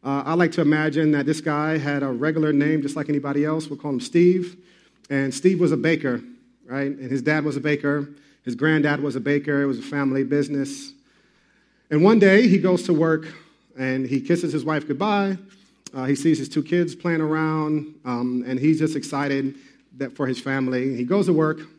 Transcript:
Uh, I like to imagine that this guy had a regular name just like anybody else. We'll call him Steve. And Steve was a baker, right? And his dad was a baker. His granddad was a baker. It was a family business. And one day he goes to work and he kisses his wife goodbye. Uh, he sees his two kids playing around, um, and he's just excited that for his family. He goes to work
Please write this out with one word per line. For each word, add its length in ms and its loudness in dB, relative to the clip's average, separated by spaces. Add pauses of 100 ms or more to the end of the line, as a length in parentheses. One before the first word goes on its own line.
Uh, 220 -4
I 80 -2
like 200 2
to 80 0
imagine 500 2
that 140 2
this 140 -2
guy 380 -2
had 260 -2
a 60 -2
regular 420 0
name 300 2
just 160 -6
like 100 -6
anybody 380 -2
else. 240 -4
We'll 100 -10
call 120 -8
him 100 -4
Steve. 560 2 (520)
And 240 -2
Steve 280 2
was 100 4
a 60 0
baker, 440 0 (440)
right? 260 -6
And 180 -10
his 120 -2
dad 240 0
was 100 -2
a 60 -4
baker. 480 -2 (340)
His 120 -6
granddad 460 2
was 140 -4
a 60 -4
baker. 400 0
It 40 2
was 140 -2
a 40 -12
family 420 -2
business. 680 -4 (960)
And 140 2
one 160 8
day 300 8
he 80 6
goes 260 2
to 100 0
work 340 2 (500)
and 280 -2
he 140 0
kisses 320 -2
his 140 -4
wife 200 -2
goodbye. 520 0 (560)
Uh, 120 -6
he 100 0
sees 240 2
his 100 -6
two 140 -2
kids 320 -2
playing 260 -2
around, 720 -2 (100)
um, 440 -4
and 120 -4
he's 200 0
just 160 -2
excited 580 -4 (440)
that 180 -8
for 100 -4
his 140 -4
family. 560 -2
He 80 -4
goes 240 0
to 60 2
work 260 2 (200)